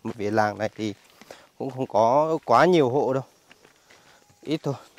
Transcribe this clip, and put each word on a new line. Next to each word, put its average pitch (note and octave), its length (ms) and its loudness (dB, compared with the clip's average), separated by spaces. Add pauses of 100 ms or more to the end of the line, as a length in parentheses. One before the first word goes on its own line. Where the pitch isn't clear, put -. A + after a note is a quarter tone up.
Bởi A2+ 140 -8
vì G#2 140 -4
làng G#2+ 260 0
này G#2 180 -6
thì G#2+ 180 -6 (640)
cũng B2 140 -10
không B2+ 160 -8
có C#3 580 2
quá A#2+ 200 6
nhiều D#3+ 240 4
hộ C3 240 -2
đâu. C3 100 -4 (1160)
Ít D3 220 -6
thôi, C#3+ 100 -4 (260)